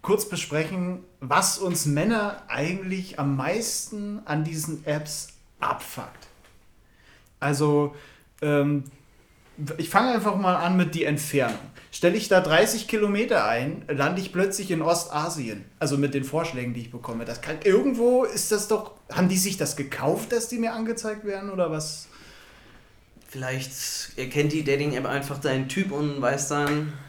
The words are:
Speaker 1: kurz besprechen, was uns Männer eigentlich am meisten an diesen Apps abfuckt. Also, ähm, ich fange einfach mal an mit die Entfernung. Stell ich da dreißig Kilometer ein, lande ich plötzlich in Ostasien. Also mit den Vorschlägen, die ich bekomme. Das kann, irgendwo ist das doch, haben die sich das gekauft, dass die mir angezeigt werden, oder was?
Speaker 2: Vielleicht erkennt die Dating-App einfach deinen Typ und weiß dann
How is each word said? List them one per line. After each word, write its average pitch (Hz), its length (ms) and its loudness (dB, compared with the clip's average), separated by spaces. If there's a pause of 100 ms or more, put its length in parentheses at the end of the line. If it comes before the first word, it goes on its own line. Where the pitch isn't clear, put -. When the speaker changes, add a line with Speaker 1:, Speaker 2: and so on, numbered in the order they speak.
Speaker 1:
kurz 202 280 2
besprechen, 180 680 -2 (200)
was 147 380 2
uns 180 280 -2
Männer 208 600 2
eigentlich 185 720 -4
am 139 160 0
meisten 208 880 -4
an 156 220 -2
diesen 156 400 -6
Apps - 480 -6 (260)
abfuckt. - 680 -8 (1120)
Also, 147 520 2 (480)
ähm, 147 440 2 (920)
ich 165 120 -4
fange 240 240 4
einfach 202 240 2
mal 185 180 4
an 175 220 4
mit 160 180 4
die 160 80 2
Entfernung. 139 560 0 (320)
Stell 180 240 4
ich 214 140 -2
da 185 100 8
dreißig 185 480 4
Kilometer 208 580 2
ein, 120 440 0
lande 156 320 0
ich 185 100 -8
plötzlich 190 400 0
in 160 100 0
Ostasien. 151 840 -2 (140)
Also 143 180 2
mit 139 160 2
den 135 100 0
Vorschlägen, 131 500 -4
die 117 80 -6
ich 113 100 -12
bekomme. 117 340 -8
Das 120 160 -8
kann, 156 240 -6
irgendwo 247 580 6
ist - 300 0
das - 160 -2
doch, 214 220 0 (200)
haben 185 160 4
die 185 100 4
sich 190 200 0
das - 180 -2
gekauft, 143 560 -2
dass 233 160 0
die 247 120 -4
mir 226 120 0
angezeigt 220 540 -4
werden, 196 240 -6
oder 180 220 0
was? - 360 -6 (1200)
Speaker 2:
Vielleicht 131 440 -6 (460)
erkennt 147 360 0
die 156 100 0
Dating-App 139 420 0
einfach 139 340 -2
deinen 131 280 0
Typ 190 240 -2
und 143 300 -2
weiß 135 280 0
dann 147 440 0 (160)